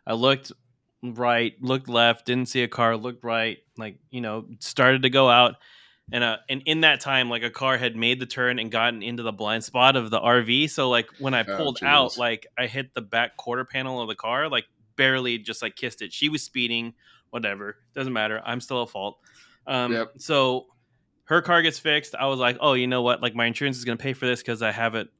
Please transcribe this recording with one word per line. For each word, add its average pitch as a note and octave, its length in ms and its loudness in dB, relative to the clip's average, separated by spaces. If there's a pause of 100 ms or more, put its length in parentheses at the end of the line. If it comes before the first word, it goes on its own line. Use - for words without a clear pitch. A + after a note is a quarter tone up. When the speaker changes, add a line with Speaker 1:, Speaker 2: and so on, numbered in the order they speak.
Speaker 1:
I A2+ 80 -2
looked C3 380 0 (500)
right, A#2+ 580 0
looked C3 280 -2
left, A#2 380 4
didn't B2 220 0
see B2+ 160 0
a A#2 40 -2
car, A2+ 280 0
looked A#2+ 280 -10
right, A2+ 340 -2 (180)
like, G#2+ 220 -12 (120)
you B2+ 100 -8
know, A2 260 -6 (140)
started C3 420 4
to C3 80 4
go C3+ 200 6
out. A#2+ 260 6 (560)
And, A#2+ 120 -2
uh, A2 140 -2 (100)
and C3+ 180 -6
in D#3 160 0
that D3+ 180 6
time, B2+ 300 0
like, A#2 140 -4
a A#2 60 -2
car C3 280 -2
had A#2+ 180 -2
made A#2+ 240 0
the B2 60 -6
turn B2 320 -2
and A2+ 140 -6
gotten A2+ 300 0
into A#2+ 200 -8
the A2+ 100 -4
blind A2 320 -4
spot C3 320 6
of A2+ 140 -2
the A2+ 100 2
R A#2+ 220 4
V. B2+ 260 0
So, C3+ 220 0
like, A#2 180 2 (100)
when C3+ 160 -2
I A2+ 120 2
Speaker 2:
Oh, G2 100 -6
Speaker 1:
pulled B2 280 -2
out, C#3 280 4
Speaker 2:
jeez. - 60 -8
Speaker 1:
like, A#2 280 -2 (120)
I B2 80 -2
hit C3 280 -8
the B2 80 -6
back A#2 340 -2
quarter B2 280 -6
panel C3 380 -8
of A2 60 -8
the A2 80 -8
car, C3 320 -4
like, B2 180 -2 (300)
barely C3 420 0
just, A2 240 -12
like, G#2+ 140 -8
kissed A#2 260 -10
it. F#2 100 -10
She D3 160 -2
was D3+ 140 -4
speeding, A#2 520 -6 (360)
whatever, G#2 460 -8 (180)
doesn't C3 180 -6
matter. G#2+ 320 -4
I'm A#2+ 160 -6
still B2 220 -4
at A#2 80 -8
fault. G2 300 -8 (460)
Um, B2 260 -2
Speaker 2:
Yep. A2+ 260 -4
Speaker 1:
so C3+ 500 0 (580)
her E3 160 2
car E3+ 200 4
gets E3 160 0
fixed. D3+ 380 -2
I C3+ 100 -2
was C3+ 140 -2
like, B2 200 2
"Oh, C#3+ 140 4
you B2 140 0
know B2+ 140 0
what? B2 200 0
Like, A2+ 120 -2
my A#2 120 0
insurance B2+ 320 -4
is A#2+ 60 -12
gonna A#2 140 -4
pay C3+ 160 -6
for C3 120 -6
this B2 160 0
'cause A#2 200 -6
I G#2+ 100 0
have A2+ 240 -2
it, G#2+ 120 -6 (120)